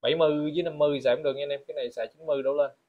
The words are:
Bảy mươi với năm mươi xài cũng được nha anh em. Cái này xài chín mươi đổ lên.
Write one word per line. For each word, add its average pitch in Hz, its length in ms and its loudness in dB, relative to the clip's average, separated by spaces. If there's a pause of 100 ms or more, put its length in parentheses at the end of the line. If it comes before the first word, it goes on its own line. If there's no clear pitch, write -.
Bảy 139 140 2
mươi 151 400 2
với 170 80 0
năm 156 140 -6
mươi 147 240 2
xài 123 140 4
cũng 156 80 -8
được 139 120 0
nha 143 80 -6
anh 143 60 -6
em. 139 180 -6
Cái 151 80 -10
này 123 160 -4
xài 139 160 -6
chín 160 180 -18
mươi 139 180 0
đổ 135 100 0
lên. 143 180 0 (180)